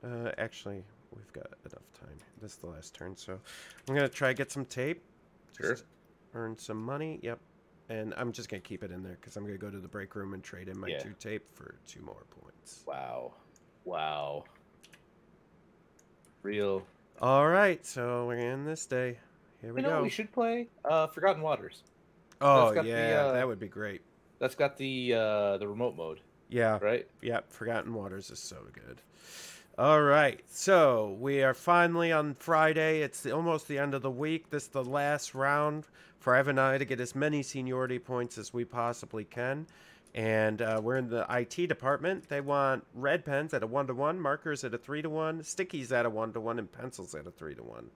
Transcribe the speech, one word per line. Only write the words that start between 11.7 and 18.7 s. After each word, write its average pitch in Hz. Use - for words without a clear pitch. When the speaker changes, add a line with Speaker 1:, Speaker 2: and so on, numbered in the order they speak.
Speaker 1:
two -
more -
points. -
Speaker 2:
Wow. 64
Wow. 76
Real. 101
Speaker 1:
All 135
right, 185
so 120
we're 120
in 135
this 156